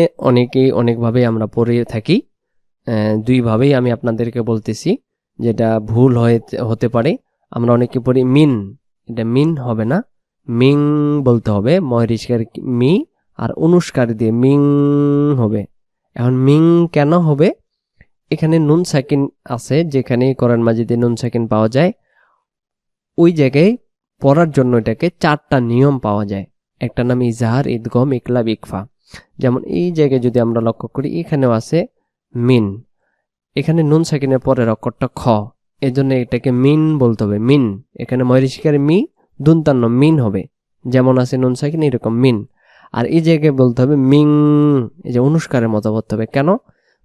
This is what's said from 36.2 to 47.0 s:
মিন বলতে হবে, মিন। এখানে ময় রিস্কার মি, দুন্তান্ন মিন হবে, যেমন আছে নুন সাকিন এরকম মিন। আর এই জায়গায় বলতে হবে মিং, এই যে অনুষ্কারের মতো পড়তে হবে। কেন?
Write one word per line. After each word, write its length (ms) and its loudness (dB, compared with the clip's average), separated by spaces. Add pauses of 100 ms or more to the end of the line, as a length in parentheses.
মিন 300 2 (160)
বলতে 260 0
হবে, 160 -2
মিন। 240 2 (320)
এখানে 280 -4
ময় 180 2
রিস্কার 380 -2
মি, 180 2 (420)
দুন্তান্ন 480 2
মিন 320 2
হবে, 240 -2 (420)
যেমন 320 2
আছে 200 -2
নুন 180 0
সাকিন 280 -4
এরকম 300 -2
মিন। 240 2 (560)
আর 120 -2
এই 160 0
জায়গায় 320 2
বলতে 280 2
হবে 140 2
মিং, 320 4 (760)
এই 100 -10
যে 60 2
অনুষ্কারের 500 0
মতো 220 -2
পড়তে 240 -4
হবে। 100 -4
কেন? 240 -2 (560)